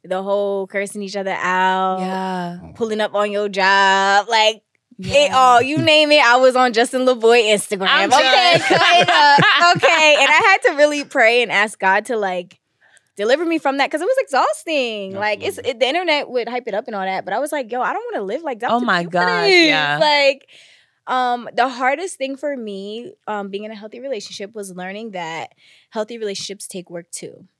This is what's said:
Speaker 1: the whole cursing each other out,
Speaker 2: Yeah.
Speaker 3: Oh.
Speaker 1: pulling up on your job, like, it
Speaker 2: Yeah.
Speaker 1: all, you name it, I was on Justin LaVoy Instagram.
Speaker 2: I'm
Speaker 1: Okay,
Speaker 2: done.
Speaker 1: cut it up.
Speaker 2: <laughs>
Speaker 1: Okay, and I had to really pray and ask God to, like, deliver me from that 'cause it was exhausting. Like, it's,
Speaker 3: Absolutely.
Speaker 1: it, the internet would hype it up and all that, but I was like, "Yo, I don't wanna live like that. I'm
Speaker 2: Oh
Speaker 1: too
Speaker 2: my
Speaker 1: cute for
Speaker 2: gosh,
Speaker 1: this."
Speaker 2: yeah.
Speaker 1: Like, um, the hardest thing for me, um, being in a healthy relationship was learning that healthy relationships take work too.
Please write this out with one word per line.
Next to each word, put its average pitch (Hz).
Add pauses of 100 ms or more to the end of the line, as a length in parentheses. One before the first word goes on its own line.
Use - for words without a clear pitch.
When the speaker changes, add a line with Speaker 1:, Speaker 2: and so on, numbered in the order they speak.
Speaker 1:
the 185
whole 202
cursing 202
each 196
other 190
out, 185
Speaker 2:
Yeah. 185
Speaker 3:
Oh. -
Speaker 1:
pulling 214
up 202
on 208
your 208
job, 196
like, 220 (360)
it 185
Speaker 2:
Yeah. 277
Speaker 1:
all, 247
you 285
name 302
it, 294
I 240
was 254
on 254
Justin 254
LaVoy 233 (100)
Instagram. 190
Speaker 2:
I'm 254
Speaker 1:
Okay, 277 (360)
Speaker 2:
done. -
Speaker 1:
cut 349
it 359
up. 294
Speaker 2:
<laughs> 349
Speaker 1:
Okay, 311
and 285
I 311
had 381 (140)
to 285
really 294
pray 240
and 190
ask 202
God 196
to, 240
like, 185 (560)
deliver 254
me 330
from 277
that 269
'cause 311
it 359
was 523
exhausting. 262
Like, 208
it's, 370
Speaker 3:
Absolutely. 262
Speaker 1:
it, 226
the 247
internet 311
would 233
hype 247
it 196
up 226
and 220
all 190
that, 190
but 185
I 220
was 294
like, 269
"Yo, 247
I 254
don't 427 (100)
wanna 226
live 240
like 254
that. 233
I'm 233
Speaker 2:
Oh 240
Speaker 1:
too 247
Speaker 2:
my 185
Speaker 1:
cute 170
for 175
Speaker 2:
gosh, 180
Speaker 1:
this." 339
Speaker 2:
yeah. 147
Speaker 1:
Like, 285 (600)
um, 247
the 240
hardest 269
thing 269
for 285
me, 214 (140)
um, 208
being 202
in 214
a 220
healthy 214
relationship 220
was 196
learning 196
that 165 (360)
healthy 220
relationships 202
take 180
work 175
too. - (120)